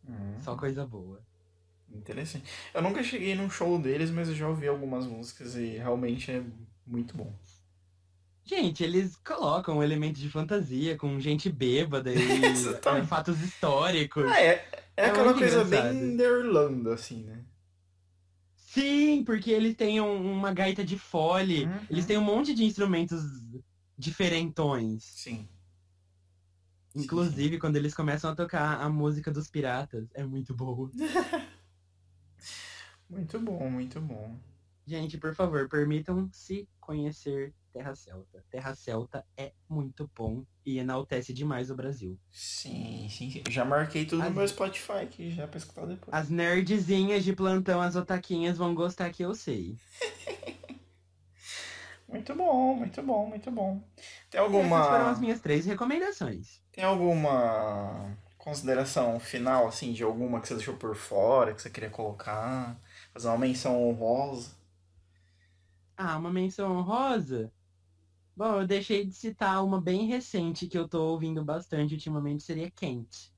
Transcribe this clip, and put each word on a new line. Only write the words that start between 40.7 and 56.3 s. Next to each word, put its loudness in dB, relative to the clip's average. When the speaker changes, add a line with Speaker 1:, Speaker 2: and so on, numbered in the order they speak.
Speaker 2:
enaltece -4
demais -4
o -6
Brasil. -8
Speaker 1:
Sim, -8
sim, -8
sim. -10
Já 0
marquei 2
tudo 0
no 0
Speaker 2:
As -2
Speaker 1:
meu 2
Spotify -4
aqui -10
já -6
pra -12
escutar -12
depois. -10
Speaker 2:
As -2
nerdzinhas 4
de 2
plantão, 2
as 0
otaquinhas 0
vão 0
gostar -2
que -6
eu -2
sei. -6
Speaker 1:
<laughs> -10
Muito -8
bom, 4
muito -6
bom, 0
muito -8
bom. -2
Tem -2
Speaker 2:
Essas 4
foram 6
Speaker 1:
alguma 6
Speaker 2:
as 0
minhas 0
três 2
recomendações. -2